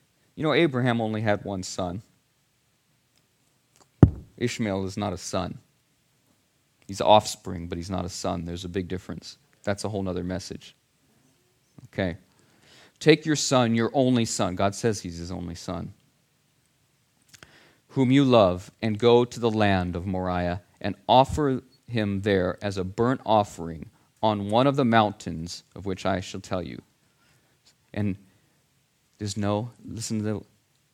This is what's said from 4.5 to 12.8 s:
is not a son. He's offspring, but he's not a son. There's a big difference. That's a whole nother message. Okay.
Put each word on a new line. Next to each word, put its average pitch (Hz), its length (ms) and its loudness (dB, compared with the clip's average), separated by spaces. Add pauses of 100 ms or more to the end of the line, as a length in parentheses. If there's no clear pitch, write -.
is 95 100 -10
not 101 160 -2
a 90 60 -8
son. - 400 -6 (1300)
He's 98 140 -6
offspring, 95 640 2
but 87 100 -8
he's 85 140 -8
not 92 140 -4
a 90 40 -8
son. 90 360 -6
There's 87 200 -8
a 90 40 -10
big 87 200 -6
difference. 85 480 -12 (280)
That's 101 200 -4
a 101 40 -6
whole 101 140 -4
nother 90 220 -4
message. - 500 -10 (1120)
Okay. 90 300 -4 (840)